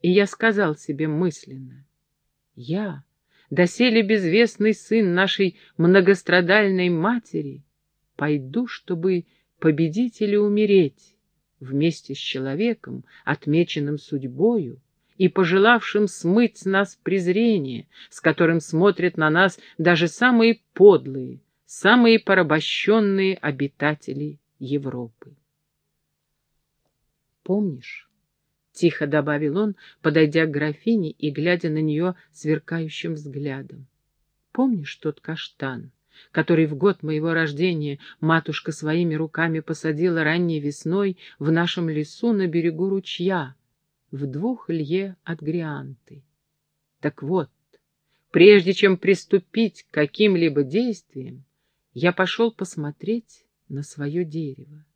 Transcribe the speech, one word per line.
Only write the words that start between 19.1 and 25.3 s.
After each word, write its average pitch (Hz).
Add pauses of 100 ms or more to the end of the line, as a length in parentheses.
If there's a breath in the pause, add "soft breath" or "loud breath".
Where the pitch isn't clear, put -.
на 156
нас 180 (180 loud breath)
даже 165
самые 233 (120)
подлые, 135 (240)
самые 226
порабощенные 190
обитатели 147 (200)
Европы". 131 (2000)